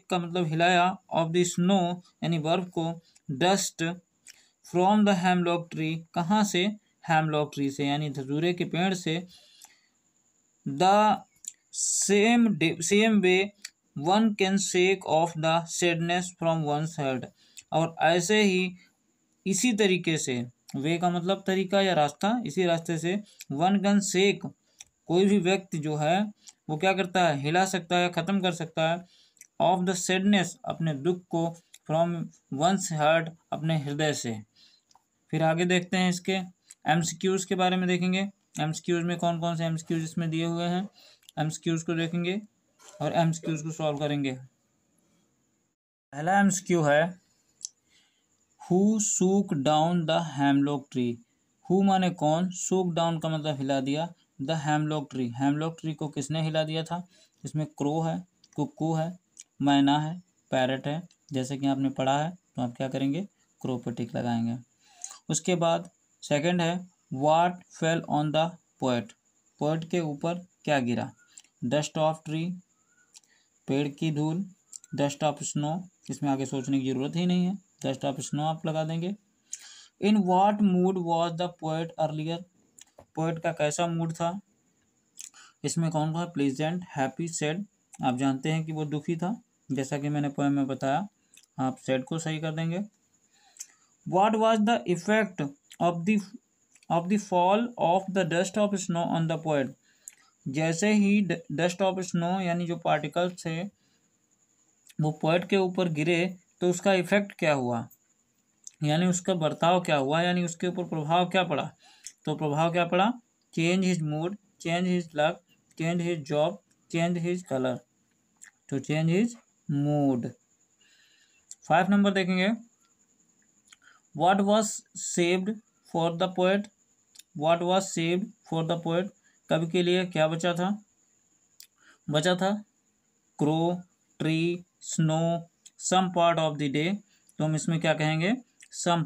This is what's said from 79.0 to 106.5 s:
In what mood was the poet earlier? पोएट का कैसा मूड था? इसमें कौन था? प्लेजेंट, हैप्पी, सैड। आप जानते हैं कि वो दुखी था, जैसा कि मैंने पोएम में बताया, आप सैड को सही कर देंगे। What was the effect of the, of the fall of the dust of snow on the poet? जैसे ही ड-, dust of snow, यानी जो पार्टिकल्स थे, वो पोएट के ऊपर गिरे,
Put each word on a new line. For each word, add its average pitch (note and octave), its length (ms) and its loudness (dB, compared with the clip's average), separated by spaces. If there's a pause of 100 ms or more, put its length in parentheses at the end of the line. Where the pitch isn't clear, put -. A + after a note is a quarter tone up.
In G#3 140 4
what F#3+ 360 4
mood F#3 420 2
was E3+ 360 0
the E3+ 180 -4 (140)
poet D#3+ 240 -2 (140)
earlier? D#3 420 -4 (720)
पोएट E3 240 -2
का E3 120 -2
कैसा D3+ 360 -2
मूड E3 260 -2
था? E3+ 260 -4 (1200)
इसमें D#3+ 280 -2
कौन D#3 220 0
था? E3+ 120 -4
प्लेजेंट, D#3 600 -2 (120)
हैप्पी, C#3 300 -4
सैड। E3 380 -4 (380)
आप B2 140 0
जानते C3+ 340 0
हैं D#3+ 140 -2
कि D#3+ 60 -8
वो D#3 140 -4
दुखी D3+ 300 -4
था, F3+ 260 -4 (300)
जैसा C3+ 260 -4
कि C#3+ 120 -4
मैंने D3 200 -2
पोएम C#3+ 220 -2
में C#3 160 0
बताया, C#3 400 -2 (520)
आप C3 180 -2
सैड C3 260 -2
को D#3+ 160 -6
सही D#3 200 -4
कर D#3 120 -4
देंगे। E3 300 -4 (1300)
What G3+ 260 4
was A3 240 4
the G#3+ 180 2 (100)
effect F3+ 600 0 (340)
of E3+ 240 0
the, G#3 140 2 (760)
of E3+ 160 0
the G#3 100 2 (140)
fall G3 340 2 (140)
of F3 200 2 (100)
the F3+ 220 0
dust F#3+ 240 -2
of G3+ 160 0
snow E3+ 340 -2
on E3 200 0
the D#3+ 100 -2 (100)
poet? C#3 220 0 (800)
जैसे E3 460 0
ही G#3 280 4
ड-, E3 380 -4
dust F3+ 220 0
of F#3+ 180 0
snow, F3+ 420 -2
यानी F3 240 -2
जो E3+ 120 -4
पार्टिकल्स E3 680 -2
थे, E3 180 -4 (1400)
वो E3+ 100 0
पोएट E3+ 380 0
के G3+ 80 2
ऊपर F#3 320 0
गिरे, E3+ 480 0 (240)